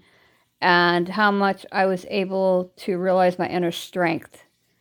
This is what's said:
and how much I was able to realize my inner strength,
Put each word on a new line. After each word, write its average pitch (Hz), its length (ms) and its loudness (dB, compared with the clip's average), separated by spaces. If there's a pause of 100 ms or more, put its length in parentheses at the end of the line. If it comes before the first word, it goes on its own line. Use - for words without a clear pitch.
(600)
and 175 480 4
how 202 240 0
much 196 400 -2
I 196 140 0
was 185 240 -2
able 190 680 -2
to 185 220 -6
realize 180 420 2
my 175 80 -2
inner 175 240 -2
strength, - 720 -6 (380)